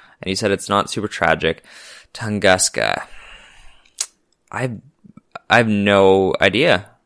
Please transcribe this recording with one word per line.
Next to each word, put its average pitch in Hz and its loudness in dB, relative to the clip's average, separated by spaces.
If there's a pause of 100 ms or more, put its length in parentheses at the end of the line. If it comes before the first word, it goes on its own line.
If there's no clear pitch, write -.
(200)
and - -10
you 95 -6
said 107 -2
it's 98 -4
not 101 -2
super 107 -6
tragic. 80 -2 (520)
Tunguska. 92 -2 (1500)
I've, 117 -6 (720)
I've 113 4
no 98 4
idea. 101 0 (160)